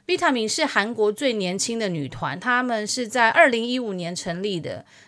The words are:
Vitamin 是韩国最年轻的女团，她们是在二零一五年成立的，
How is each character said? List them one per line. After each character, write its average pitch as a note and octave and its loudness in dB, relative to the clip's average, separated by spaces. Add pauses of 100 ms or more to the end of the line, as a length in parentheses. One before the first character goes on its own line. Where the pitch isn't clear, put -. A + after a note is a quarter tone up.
Vitamin D4+ 2
是 D4+ 0
韩 A3+ 0
国 G#3+ 2
最 B3 0
年 F#3+ -2
轻 A3+ -2
的 G#3+ 0
女 E3 -2
团， D#3 -6
她 B3 0
们 A#3 -2
是 A#3+ -4
在 A#3 4
二 D#4 8
零 A#3 0
一 B3 -2
五 A3 -4
年 F3 -6
成 F3 -6
立 G3 -2
的， A#2+ -8 (220)